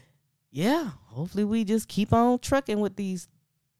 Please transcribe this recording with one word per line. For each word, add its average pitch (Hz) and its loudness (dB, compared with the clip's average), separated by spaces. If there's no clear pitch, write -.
yeah, 233 0
hopefully 180 -4
we 226 0
just 214 0
keep 208 0
on 247 4
trucking 262 0
with 196 -2
these, 185 -6